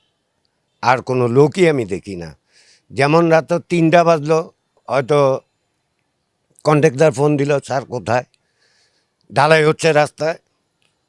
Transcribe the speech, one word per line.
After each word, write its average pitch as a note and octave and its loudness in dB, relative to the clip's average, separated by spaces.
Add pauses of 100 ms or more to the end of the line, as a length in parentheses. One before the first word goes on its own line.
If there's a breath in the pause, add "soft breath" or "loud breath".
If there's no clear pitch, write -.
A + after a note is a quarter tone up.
(800)
আর A#2+ 2
কোনো B2+ -2
লোকই D3 2
আমি C#3 -2
দেখি F#2+ -10
না। E2 -14 (560 soft breath)
যেমন D3+ 0
রাত D#3+ 0
তিনটা E3+ 2
বাজলো, D#3+ -2 (360)
হয়তো C3+ 0 (1200)
কন্ট্রাক্টর D3+ 2
ফোন C#3+ 0
দিল, C#3+ -2
"স্যার C3 -6
কোথায়?" A#2 -4 (1080)
ঢালাই D3+ 2
হচ্ছে D#3 0
রাস্তায়, D3+ -2 (720)